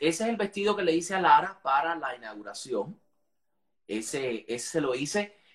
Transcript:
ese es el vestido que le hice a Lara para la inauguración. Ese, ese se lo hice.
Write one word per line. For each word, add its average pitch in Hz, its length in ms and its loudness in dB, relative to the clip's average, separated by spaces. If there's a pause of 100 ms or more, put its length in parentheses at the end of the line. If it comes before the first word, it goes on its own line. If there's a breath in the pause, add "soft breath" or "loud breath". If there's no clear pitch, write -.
ese 165 220 2
es 226 60 2
el 233 80 0
vestido 202 380 0
que 202 80 -2
le 165 120 4
hice 175 200 -2
a 190 60 2
Lara 165 400 6
para 143 340 2
la 135 200 -6
inauguración. 110 840 -6 (880)
Ese, 117 600 -4
ese 120 220 -6
se 160 120 0
lo 131 140 0
hice. 202 420 -4 (180)